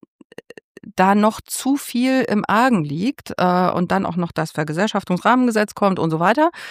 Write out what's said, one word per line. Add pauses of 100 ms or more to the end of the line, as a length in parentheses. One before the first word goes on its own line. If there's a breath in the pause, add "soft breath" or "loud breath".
(960)
da
noch
zu
viel
im
Argen
liegt,
äh,
und
dann
auch
noch
das
Vergesellschaftungsrahmengesetz
kommt
und
so
weiter. (200 loud breath)